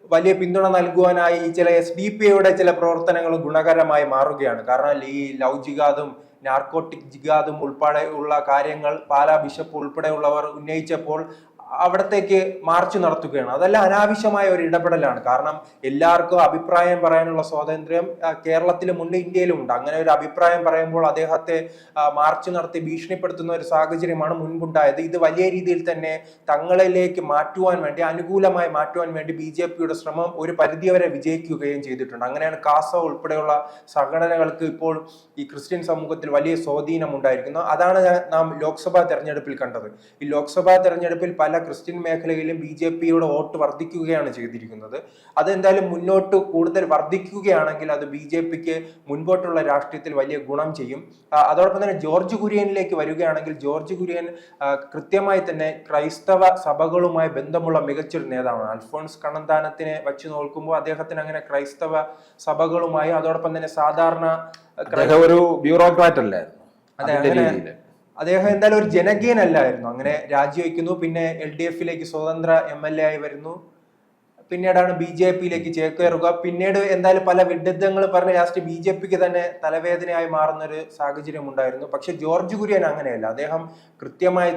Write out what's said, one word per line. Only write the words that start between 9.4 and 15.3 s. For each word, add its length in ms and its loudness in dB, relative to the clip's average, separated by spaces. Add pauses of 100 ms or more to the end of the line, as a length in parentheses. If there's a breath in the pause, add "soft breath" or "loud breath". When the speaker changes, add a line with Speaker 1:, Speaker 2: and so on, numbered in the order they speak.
Speaker 1:
ഉൾപ്പെടെയുള്ളവർ 680 -2
ഉന്നയിച്ചപ്പോൾ 840 -6 (440 loud breath)
അവിടത്തേക്ക് 920 2
മാർച്ച് 340 2
നടത്തുകയാണ്. 520 -2
അതെല്ലാം 340 4
അനാവശ്യമായ 640 2
ഒരു 140 2
ഇടപെടലാണ്. 640 0
കാരണം 360 0 (240 soft breath)